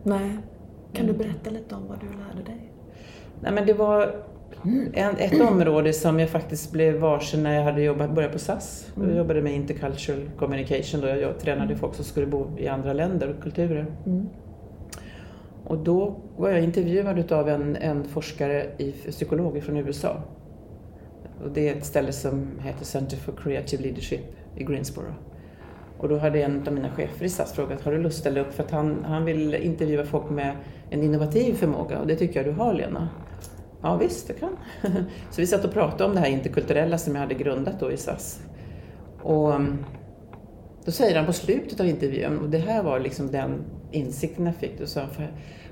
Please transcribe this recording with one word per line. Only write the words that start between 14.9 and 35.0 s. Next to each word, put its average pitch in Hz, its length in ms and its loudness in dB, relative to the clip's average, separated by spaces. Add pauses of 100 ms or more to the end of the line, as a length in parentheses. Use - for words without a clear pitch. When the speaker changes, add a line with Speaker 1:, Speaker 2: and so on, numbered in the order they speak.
Speaker 2:
Och 160 120 -2
då 185 380 2 (220)
var 185 120 2
jag 170 140 6
intervjuad 180 560 2
utav 156 300 4
en, 143 260 2
en 147 280 0
forskare 143 600 -2 (120)
i 139 120 -2
f-, - 220 -8
psykologer 151 500 0
från 147 160 -2
U 143 120 0
S 143 160 -4
A. - 80 2 (1300)
Och 143 80 -6
det 151 180 2
är 139 80 0
ett - 80 -8
ställe 135 260 2
som 139 360 -2 (120)
heter 135 260 -6
Center 135 320 -2
for - 140 -6
Creative 131 520 -2
Leadership 131 380 -4 (340)
i - 80 -6
Greensboro. 135 500 -4 (840)
Och 147 120 -2
då 147 80 4
hade 151 240 4
en 143 260 0
av 143 60 0
mina 135 160 0
chefer 151 360 -4
i - 40 2
sas - 240 -2
frågat: 139 280 -2
"Har 147 100 0
du 151 60 2
lust 165 200 2
att - 40 -6
ställa 139 200 2
upp?" 139 120 -2
För 147 100 -2
att - 80 -4
han, 151 340 2
han 156 200 2
vill 156 300 2
intervjua 156 500 2
folk 151 240 -2
med 143 260 0 (340)
en 147 140 0
innovativ 156 500 4
förmåga. 156 460 0
"Och 143 80 0
det 156 80 4
tycker 160 280 2
jag 147 120 0
du 165 60 -2
har, 233 120 4
Lena." - 360 -2 (720)
"Ja, 175 160 2
visst, 349 300 0
det - 60 -6
kan." 339 160 -4 (320)
<laughs> 185 500 -2